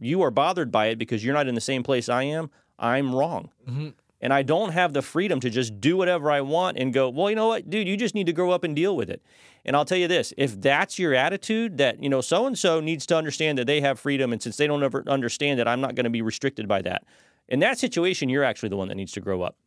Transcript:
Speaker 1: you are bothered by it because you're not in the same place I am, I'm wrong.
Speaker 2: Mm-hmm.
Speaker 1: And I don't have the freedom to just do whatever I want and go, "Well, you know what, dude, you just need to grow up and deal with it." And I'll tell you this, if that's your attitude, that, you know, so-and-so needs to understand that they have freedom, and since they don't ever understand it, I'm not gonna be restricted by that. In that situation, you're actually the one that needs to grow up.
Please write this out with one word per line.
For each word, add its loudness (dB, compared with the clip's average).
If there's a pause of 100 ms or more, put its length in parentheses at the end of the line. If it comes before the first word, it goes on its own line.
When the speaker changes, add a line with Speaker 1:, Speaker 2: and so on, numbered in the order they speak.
Speaker 1:
you 0
are 2
bothered 0
by 4
it 0
because -4
you're 0
not 0
in -2
the -4
same -2
place -2
I 0
am, -4 (300)
I'm 0
wrong. -2 (180)
Speaker 2:
Mm-hmm. -6 (320)
Speaker 1:
And 0
I 4
don't 2
have 2
the 0
freedom 0
to -2
just -2
do 4
whatever 2
I 2
want 0
and 0
go, 4
"Well, 0
you 0
know 2
what, -2
dude, -2
you 0
just -2
need -2
to 2
grow 2
up 0
and -2
deal 2
with -4
it." -10 (440)
And 0
I'll 4
tell 0
you 2
this, 0
if -2
that's 2
your 2
attitude, 0
that, 2
you -2
know, 2
so-and-so 2
needs -4
to 4
understand 0
that 0
they 2
have 2
freedom, 0
and -4
since -8
they 2
don't 0
ever -2
understand 0
it, 2
I'm 0
not -4
gonna 0
be -2
restricted -4
by 2
that. -4 (460)
In 2
that 2
situation, 0
you're 2
actually -2
the -4
one -2
that -6
needs -8
to -10
grow -4
up. -6 (100)